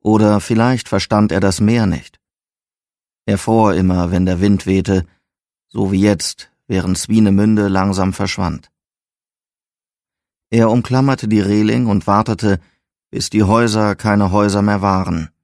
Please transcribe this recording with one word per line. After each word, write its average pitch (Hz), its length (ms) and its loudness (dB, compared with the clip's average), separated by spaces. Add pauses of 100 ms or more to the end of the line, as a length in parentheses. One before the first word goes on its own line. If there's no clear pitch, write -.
Oder 107 400 2
vielleicht 120 480 0
verstand 104 440 0
er 95 80 0
das 95 200 -2
Meer 110 260 0
nicht. 76 340 -6 (1040)
Er 101 140 -2
fror 110 360 2
immer, 90 360 0
wenn 92 160 0
der 92 140 -2
Wind 101 260 0
wehte, 95 400 0 (640)
so 104 220 -4
wie 95 100 0
jetzt, - 500 -2 (160)
während 92 320 -2
Swinemünde 104 720 2
langsam 95 440 -2
verschwand. 90 580 -6 (1800)
Er 113 200 2
umklammerte 127 560 0
die 107 140 2
Reling 107 460 0
und 98 200 0
wartete, 104 540 0 (500)
bis - 200 -8
die 107 120 2
Häuser 107 540 2
keine 101 340 0
Häuser 101 300 0
mehr 101 220 0
waren 92 480 -2 (120)